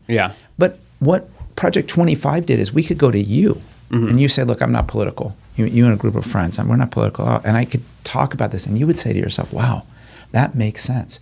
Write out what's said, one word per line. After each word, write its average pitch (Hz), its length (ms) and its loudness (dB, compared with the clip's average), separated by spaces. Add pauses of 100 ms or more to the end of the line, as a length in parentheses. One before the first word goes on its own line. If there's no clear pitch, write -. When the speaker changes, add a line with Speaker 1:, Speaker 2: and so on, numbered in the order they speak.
Speaker 1:
Yeah. 101 240 2 (260)
Speaker 2:
But 180 220 2 (220)
what 175 280 2 (280)
Project - 320 0
twenty-five 165 580 2
did 117 140 2
is 101 120 -2
we 156 120 2
could - 140 -2
go 135 120 0
to 104 80 2
you 110 420 2 (300)
Speaker 1:
Mm-hmm. 117 180 0
Speaker 2:
and 120 120 4
you 143 80 4
say, 135 160 -2
"Look, 120 180 -2
I'm 120 100 2
not 117 160 0
political." 104 480 -6 (200)
You, 113 100 0
you 120 180 4
and 117 80 6
a 104 40 0
group 107 200 -2
of 101 80 -4
friends, 87 340 -2
and - 100 -2
we're 117 80 2
not 123 140 0
political. 107 380 -2 (160)
And 107 120 2
I 120 80 2
could 120 180 -4 (200)
talk 135 320 -2
about 113 160 -2
this, - 160 -6
and 101 120 -2
you 147 100 0
would 165 100 2
say 113 140 -2
to 98 60 0
yourself, - 340 -4
"Wow, - 320 -2 (480)
that 143 240 0
makes 107 260 -2
sense." 123 400 -6